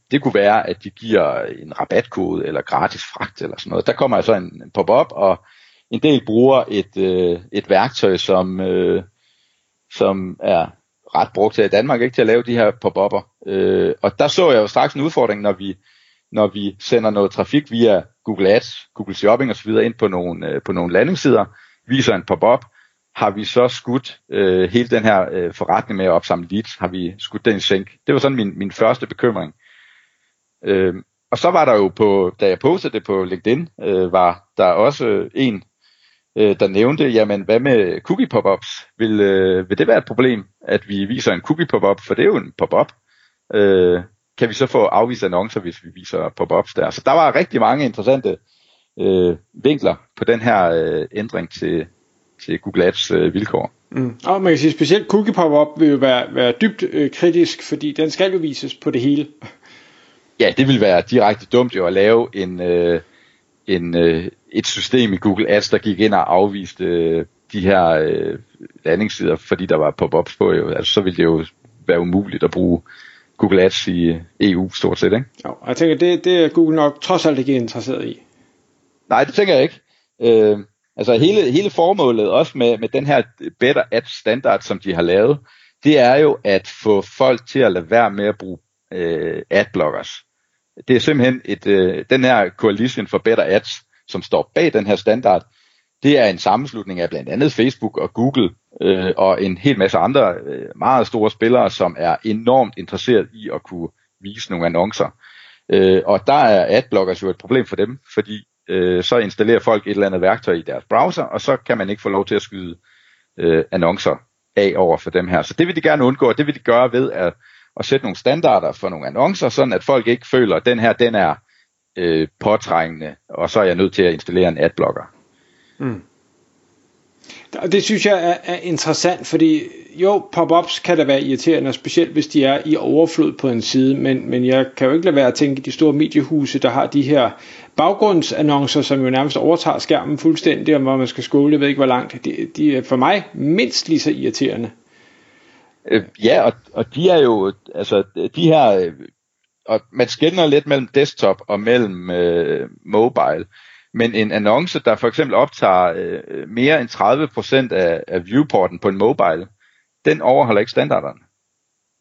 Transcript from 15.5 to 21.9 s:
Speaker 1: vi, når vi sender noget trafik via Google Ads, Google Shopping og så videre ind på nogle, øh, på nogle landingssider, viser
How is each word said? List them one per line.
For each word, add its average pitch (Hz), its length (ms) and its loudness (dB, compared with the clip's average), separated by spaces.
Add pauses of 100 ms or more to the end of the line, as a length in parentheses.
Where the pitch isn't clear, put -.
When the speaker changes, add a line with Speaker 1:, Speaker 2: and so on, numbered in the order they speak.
Speaker 1:
vi, 98 220 -10 (560)
når 107 160 0
vi 98 320 -8
sender 110 300 0
noget 101 220 0
trafik 139 400 -2
via 113 300 2 (220)
Google 98 300 0
Ads, - 220 -2 (180)
Google 98 220 -12
Shopping 135 340 2
og 104 60 -4
så - 100 -20
videre 110 200 2
ind 117 80 -4
på 110 140 -2
nogle, 87 420 -6
øh, 71 160 -4
på 98 60 -6
nogle 87 220 -4
landingssider, 120 520 2 (420)
viser 120 280 0